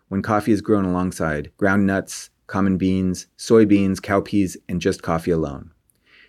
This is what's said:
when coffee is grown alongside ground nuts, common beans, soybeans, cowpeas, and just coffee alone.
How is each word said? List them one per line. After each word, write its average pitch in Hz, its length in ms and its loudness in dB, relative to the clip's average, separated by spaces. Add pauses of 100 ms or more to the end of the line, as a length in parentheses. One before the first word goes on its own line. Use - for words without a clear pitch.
when 98 140 -4
coffee 107 320 0
is 101 80 0
grown 101 240 0
alongside 87 720 -4
ground 98 280 2
nuts, - 440 -2 (160)
common 95 320 0
beans, 92 480 0 (140)
soybeans, 101 600 4
cowpeas, 98 560 -2 (140)
and 90 100 -2
just 92 220 -2
coffee 82 300 -2
alone. 73 400 -4 (580)